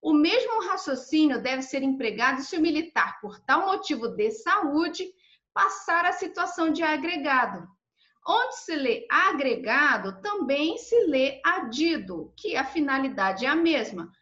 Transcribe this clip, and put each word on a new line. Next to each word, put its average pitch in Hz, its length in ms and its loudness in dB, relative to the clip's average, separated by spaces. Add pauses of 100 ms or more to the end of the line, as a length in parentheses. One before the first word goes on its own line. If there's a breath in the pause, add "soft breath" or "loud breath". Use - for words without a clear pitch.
O 311 120 2
mesmo 415 540 2
raciocínio 302 720 0
deve 262 180 -2
ser 269 220 -4
empregado 254 580 0
se 320 160 -8
o 330 40 0
militar, 311 600 0
por 196 200 -12
tal 330 260 2
motivo 285 420 -2
de 208 220 0
saúde, 349 800 0 (420 soft breath)
passar 349 540 0
a 359 60 2
situação 349 580 -2
de 311 120 0
agregado. 294 880 0 (580)
Onde 453 300 0
se - 200 -6
lê 254 340 -2
agregado, 269 1120 2
também 320 560 -2
se 466 280 2
lê 269 380 2
adido, 269 920 -2
que - 200 -4
a 269 80 0
finalidade 269 800 0
é 262 40 2
a 302 80 2
mesma, 254 540 0 (120)